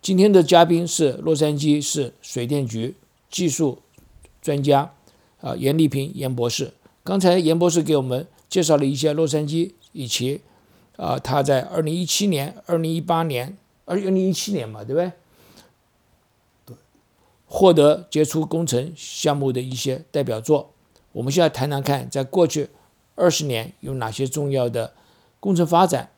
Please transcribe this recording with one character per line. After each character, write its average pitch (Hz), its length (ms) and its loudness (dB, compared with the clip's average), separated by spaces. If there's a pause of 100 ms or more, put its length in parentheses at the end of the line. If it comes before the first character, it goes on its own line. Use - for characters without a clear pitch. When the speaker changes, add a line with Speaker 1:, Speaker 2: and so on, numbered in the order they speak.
Speaker 1:
今 190 160 0
天 202 140 6
的 185 100 8
嘉 170 220 8
宾 170 200 2
是 160 280 0
洛 156 200 -2
杉 151 240 2
矶 147 240 2
市 139 400 -4
水 - 240 -8
电 139 220 -2
局 113 300 -6 (340)
技 180 180 -2
术 139 340 -2 (600)
专 143 180 -2
家， 143 340 2 (460)
啊， 123 140 -6
严 135 240 0
丽 160 80 4
萍 139 260 -4
严 131 220 -6
博 120 160 -2
士。 - 240 -6 (300)
刚 190 160 -2
才 180 180 6
严 160 180 2
博 175 140 4
士 160 140 0
给 156 120 2
我 139 60 2
们 131 240 -4 (220)
介 185 120 0
绍 156 160 4
了 147 80 2
一 139 120 0
下 147 160 0
洛 160 120 0
杉 151 220 -2
矶 165 280 -4 (180)
以 131 160 -10
及， 131 320 -4 (560)
啊， 135 240 -4
他 131 200 -2
在 135 200 2
二 175 200 -6
零 156 140 -2
一 180 100 -2
七 202 220 -2
年、 151 400 -2
二 170 100 0
零 165 160 -2
一 165 80 -2
八 165 220 0
年、 143 340 -4 (280)
二 175 120 -4
零 190 220 0
一 185 140 2
七 202 200 -4
年 123 160 -4
嘛， 107 140 -14
对 117 100 -8
不 160 80 2
对？ 175 120 -4 (1500)
Speaker 2:
对。 120 120 -20 (680)
Speaker 1:
获 190 260 4
得 151 380 4
杰 151 140 2
出 156 200 -2
工 160 220 -4
程 139 300 -4
项 - 400 -4
目 139 160 -2
的 123 80 -4
一 131 120 -8
些 135 380 -6
代 143 140 -2
表 113 160 -4
作。 143 300 0 (420)
我 - 100 -8
们 135 100 -4
现 170 80 2
在 165 80 4
谈 135 220 -4
谈 143 100 -4
看， 135 300 -4
在 135 140 -4
过 170 200 2
去 151 260 -4 (440)
二 180 160 4
十 156 140 -4
年 117 360 -6
有 131 140 -8
哪 117 160 -6
些 139 160 -4
重 143 240 -4
要 127 180 0
的 113 240 -6 (480)
工 196 160 0
程 170 100 2
发 170 200 4
展。 135 320 -4